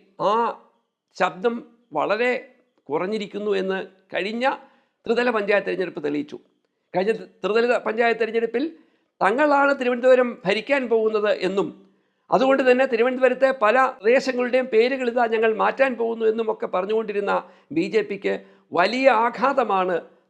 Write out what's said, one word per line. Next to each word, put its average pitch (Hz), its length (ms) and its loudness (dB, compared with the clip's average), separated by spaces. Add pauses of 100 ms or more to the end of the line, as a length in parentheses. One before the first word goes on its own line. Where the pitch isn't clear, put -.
(200)
ആ 175 100 0 (840)
ശബ്ദം 185 380 -2 (380)
വളരെ 190 380 -2 (580)
കുറഞ്ഞിരിക്കുന്നു 202 640 -6
എന്ന് 190 240 -4 (320)
കഴിഞ്ഞ 220 340 -6 (600)
ത്രിതല 240 240 0
പഞ്ചായത്ത് 202 380 0
തെരഞ്ഞെടുപ്പ് 175 360 -6
തെളിയിച്ചു. 147 320 -6 (580)
കഴിഞ്ഞ 196 180 0 (260)
ത്രിതല 226 400 0
പഞ്ചായത്ത് 226 440 0
തെരഞ്ഞെടുപ്പിൽ 233 420 -2 (560)
തങ്ങളാണ് 277 540 2
തിരുവനന്തപുരം 247 560 2 (120)
ഭരിക്കാൻ 220 460 0
പോകുന്നത് 214 520 2
എന്നും 185 280 -2 (640)
അതുകൊണ്ട് 262 340 4
തന്നെ 254 220 4
തിരുവനന്തപുരത്തെ 254 720 2
പല 254 180 4 (180)
പ്രദേശങ്ങളുടെയും 247 720 0
പേരുകൾ 254 440 2
ഇതാ 240 160 0
ഞങ്ങൾ 226 280 0
മാറ്റാൻ 220 400 0
പോകുന്നു 226 320 -4
എന്നും 220 240 0
ഒക്കെ 214 160 -6
പറഞ്ഞുകൊണ്ടിരുന്ന 196 640 -2 (380)
ബി 165 180 0
ജെ 214 140 2
പിക്ക് 196 320 -4 (380)
വലിയ 220 360 2 (100)
ആഘാതമാണ് 220 800 0 (340)